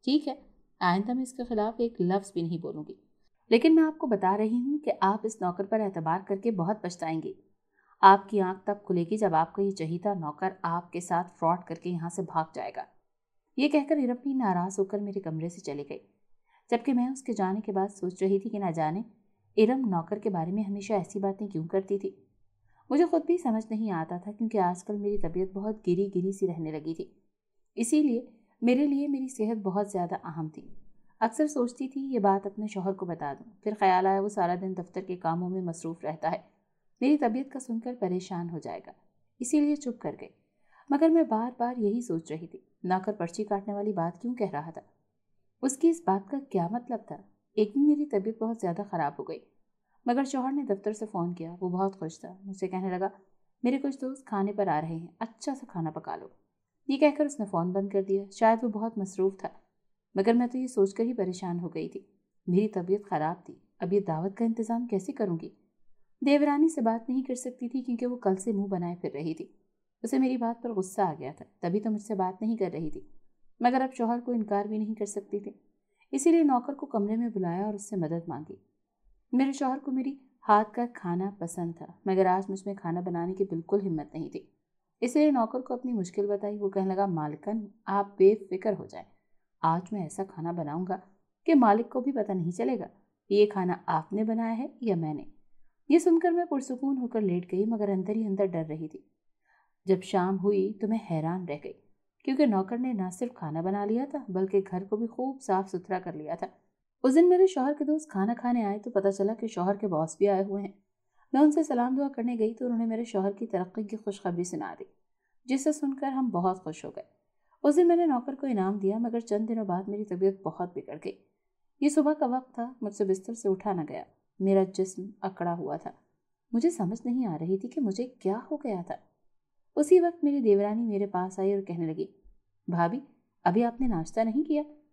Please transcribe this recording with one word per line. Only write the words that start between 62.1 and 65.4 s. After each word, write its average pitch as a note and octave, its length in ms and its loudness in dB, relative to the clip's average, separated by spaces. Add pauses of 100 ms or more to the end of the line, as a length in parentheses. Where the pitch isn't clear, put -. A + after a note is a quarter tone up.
मेरी G3 220 4
तबीयत G3 380 -2
ख़राब D#3+ 300 0 (120)
थी, - 120 -20 (220)
अब F3 100 -2
ये G3+ 80 6
दावत F#3+ 360 -2
का A#3 80 0
इंतज़ाम A#3 420 0
कैसे G3 260 -2
करूँगी? F3 400 -4 (720)